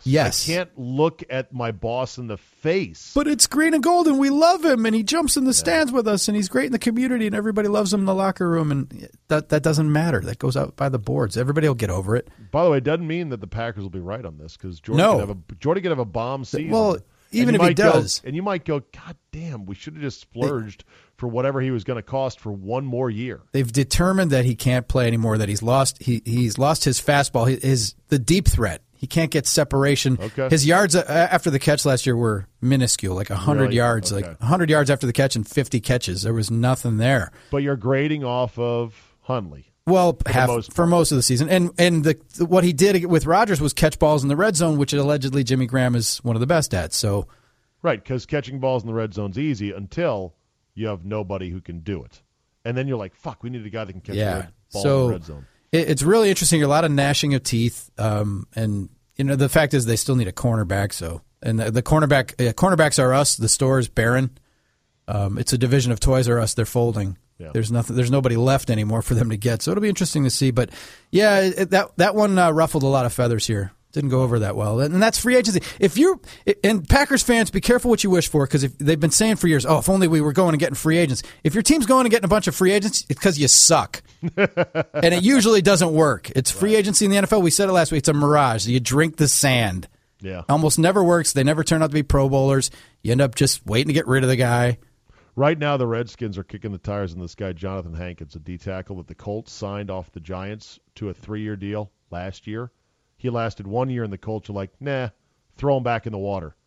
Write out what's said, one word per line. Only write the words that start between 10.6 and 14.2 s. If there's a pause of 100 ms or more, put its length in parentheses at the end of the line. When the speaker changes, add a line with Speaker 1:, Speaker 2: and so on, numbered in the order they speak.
Speaker 1:
by
the
boards.
Everybody
will
get
over
it. (220)
Speaker 2:
By
the
way,
it
doesn't
mean
that
the
Packers
will
be
right